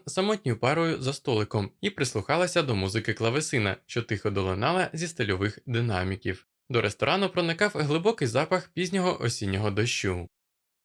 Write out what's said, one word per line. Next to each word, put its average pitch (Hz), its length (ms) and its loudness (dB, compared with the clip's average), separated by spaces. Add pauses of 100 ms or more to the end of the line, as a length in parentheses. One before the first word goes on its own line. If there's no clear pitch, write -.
самотньою 196 520 0
парою 156 420 2
за 131 120 -2
столиком 107 580 0 (100)
і 202 80 0
прислухалася 165 720 0
до 127 140 0
музики 101 380 0
клавесина, 113 720 0
що - 160 -4
тихо 107 280 -2
долинала 101 640 0
зі 165 140 -4
стильових 101 580 -2
динаміків. 95 840 -2 (220)
До 120 120 2
ресторану 151 480 2
проникав 175 460 0
глибокий 156 520 2
запах 151 460 0
пізнього 180 480 0
осіннього 104 500 0
дощу. 98 580 -2 (560)